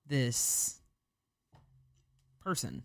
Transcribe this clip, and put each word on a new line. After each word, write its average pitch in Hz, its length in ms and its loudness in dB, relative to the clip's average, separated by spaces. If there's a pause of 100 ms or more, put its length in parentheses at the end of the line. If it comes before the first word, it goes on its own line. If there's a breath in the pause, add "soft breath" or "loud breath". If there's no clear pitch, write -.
this - 760 0 (1600)
person 90 440 -4